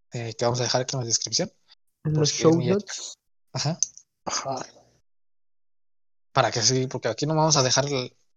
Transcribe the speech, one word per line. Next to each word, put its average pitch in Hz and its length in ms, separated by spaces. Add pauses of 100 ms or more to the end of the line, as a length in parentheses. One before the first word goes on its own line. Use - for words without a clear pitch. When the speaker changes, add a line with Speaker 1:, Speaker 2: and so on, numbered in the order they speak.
(120)
Speaker 1:
eh, 117 240
que - 100
vamos 123 140
a 123 40
dejar 127 180
aquí 127 140
en 131 40
la 117 60
descripción. 117 460 (520)
Speaker 2:
En 156 100
Speaker 1:
Por 151 60
Speaker 2:
los 147 100
Speaker 1:
si - 80
quieren 165 160
Speaker 2:
show 170 80
Speaker 1:
ir 120 100
a - 20
Speaker 2:
notes. - 400 (380)
Speaker 1:
Ajá. 143 260 (460)
Speaker 3:
Ajá. - 420 (1700)
Speaker 1:
Para 120 180
que 117 120
sí, 127 240
porque 127 220
aquí 113 180
no 156 80
vamos 156 220
a 139 60
dejar 131 240
el... 127 300 (200)